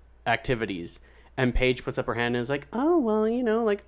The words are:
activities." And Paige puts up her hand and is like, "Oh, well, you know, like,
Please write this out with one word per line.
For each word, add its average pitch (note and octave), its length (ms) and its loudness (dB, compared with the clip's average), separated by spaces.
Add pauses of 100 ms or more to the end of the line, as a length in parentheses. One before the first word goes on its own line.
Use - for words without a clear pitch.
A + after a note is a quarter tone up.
(260)
activities." A2 760 -2 (360)
And B2+ 180 2
Paige B2+ 280 2
puts - 140 -6
up B2+ 100 -2
her A#2+ 80 -2
hand A#2+ 220 0
and A#2+ 60 -2
is A#2+ 80 -4
like, C#3+ 240 -4
"Oh, D#4 240 2
well, G#3+ 280 2
you A#3+ 160 0
know, A3+ 220 0
like, G#3 240 0